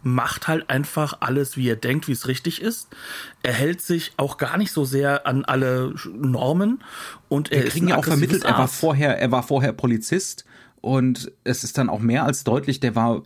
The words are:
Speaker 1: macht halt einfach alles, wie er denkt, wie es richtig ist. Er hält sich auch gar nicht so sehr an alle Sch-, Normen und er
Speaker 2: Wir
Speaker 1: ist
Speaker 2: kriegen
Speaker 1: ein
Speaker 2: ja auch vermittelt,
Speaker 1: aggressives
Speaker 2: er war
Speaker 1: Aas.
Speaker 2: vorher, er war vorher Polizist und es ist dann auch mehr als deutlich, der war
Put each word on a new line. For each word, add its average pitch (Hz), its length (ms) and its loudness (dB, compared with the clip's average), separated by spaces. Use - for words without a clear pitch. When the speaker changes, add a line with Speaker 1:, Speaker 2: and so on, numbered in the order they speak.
Speaker 1:
macht 127 460 -2
halt 160 220 -2
einfach 143 500 -4
alles, 135 380 -2
wie 127 100 2
er 113 80 2
denkt, 135 320 -2
wie 139 40 0
es - 160 -4
richtig 131 340 -4
ist. 226 260 -6
Er 123 100 -2
hält 147 300 0
sich 170 340 -2
auch 139 220 -2
gar 143 180 -2
nicht 196 160 0
so 147 140 0
sehr 139 400 0
an 135 180 0
alle 131 520 0
Sch-, - 200 -12
Normen 143 680 2
und 143 240 0
er 151 60 4
Speaker 2:
Wir 127 80 4
Speaker 1:
ist 120 80 0
Speaker 2:
kriegen 170 120 2
Speaker 1:
ein 180 40 4
Speaker 2:
ja 165 80 4
auch 156 60 0
vermittelt, 160 420 4
Speaker 1:
aggressives - 40 4
Speaker 2:
er 214 80 6
war - 60 4
Speaker 1:
Aas. - 160 -4
Speaker 2:
vorher, 147 380 2
er 123 120 0
war 123 120 2
vorher 135 320 2
Polizist 123 720 -2
und 127 500 0
es 123 180 -2
ist - 140 -6
dann 123 140 2
auch 107 100 -4
mehr 113 240 2
als - 180 0
deutlich, 135 380 0
der 120 160 0
war 117 300 2